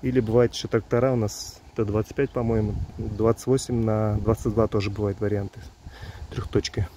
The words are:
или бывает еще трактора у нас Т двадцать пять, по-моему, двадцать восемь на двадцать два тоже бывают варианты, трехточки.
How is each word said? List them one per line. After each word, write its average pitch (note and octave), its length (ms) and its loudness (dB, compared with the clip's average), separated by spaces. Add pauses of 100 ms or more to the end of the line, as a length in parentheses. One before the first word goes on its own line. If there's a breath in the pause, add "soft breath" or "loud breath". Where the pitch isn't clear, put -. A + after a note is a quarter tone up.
или C3 180 2
бывает A#2 320 4
еще - 160 -8
трактора A#2+ 460 2
у - 20 2
нас - 460 -4 (140)
Т A2 100 0
двадцать G#2 280 -2
пять, C#3 160 0
по-моему, A2 440 0 (240)
двадцать A2 480 0
восемь B2+ 360 2
на G#2+ 360 2
двадцать A2 340 0
два G#2+ 140 4
тоже G2+ 240 0
бывают G2+ 280 -2
варианты, G2+ 420 -2 (680 loud breath)
трехточки. - 560 -2 (100)